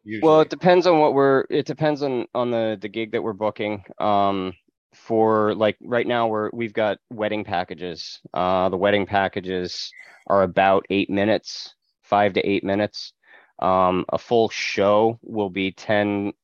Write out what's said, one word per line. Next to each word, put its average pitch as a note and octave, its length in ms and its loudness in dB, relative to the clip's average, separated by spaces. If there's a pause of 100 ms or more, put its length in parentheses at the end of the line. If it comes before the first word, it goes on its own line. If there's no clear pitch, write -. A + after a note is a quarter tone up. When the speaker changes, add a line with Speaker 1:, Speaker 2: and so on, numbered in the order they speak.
Speaker 1:
usually? G#2+ 260 0
Speaker 2:
Well, D#3 120 8
it D3+ 100 2
depends F3+ 360 4
on E3+ 120 4
what D3+ 160 4
we're, C3+ 360 4
it C#3+ 160 -2
depends D3+ 360 -2
on, C3 320 -4
on A#2+ 160 -2
the, A2 300 -2
the G#2+ 80 -10
gig G#2+ 240 -8
that A2+ 100 -2
we're G#2 120 -6
booking. G#2 500 -4 (140)
Um, G2 560 0 (400)
for, A2 600 2
like, G#2+ 260 0
right A#2+ 260 -4
now A#2 200 0
we're, G#2+ 260 -4
we've A#2 200 -8
got G#2+ 260 -2 (120)
wedding G#2 340 -4
packages. F2+ 760 -8 (120)
Uh, F#2 360 0
the F#2+ 80 -2
wedding G2+ 300 0
packages F#2 840 -4 (360)
are G2 160 4
about F#2+ 480 2
eight G2 200 0
minutes, G2+ 640 -2 (280)
five G2+ 320 2
to G2 120 0
eight G2 180 0
minutes. G2+ 480 -4 (480)
Um, F#2 500 2
a - 80 -2
full A2+ 320 0
show G#2+ 720 0
will G#2 280 -4
be F#2+ 220 -4
ten G2+ 600 -2 (120)